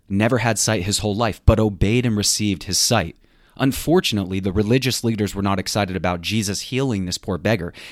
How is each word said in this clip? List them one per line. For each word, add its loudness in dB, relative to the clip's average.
never 2
had 0
sight 0
his -2
whole -2
life, -2
but 4
obeyed 2
and 0
received 0
his -4
sight. 0
Unfortunately, 0
the -2
religious 2
leaders 0
were -2
not 0
excited -2
about -2
Jesus -2
healing -2
this -4
poor -4
beggar, 0